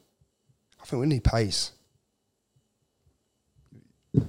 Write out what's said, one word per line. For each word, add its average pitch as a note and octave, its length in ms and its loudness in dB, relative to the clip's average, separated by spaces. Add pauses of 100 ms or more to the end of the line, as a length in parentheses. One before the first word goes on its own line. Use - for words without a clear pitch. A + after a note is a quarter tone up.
(800)
I - 40 -20
think B2+ 160 -4
we C#3 60 0
need C3+ 160 2
pace. A2 480 0 (2500)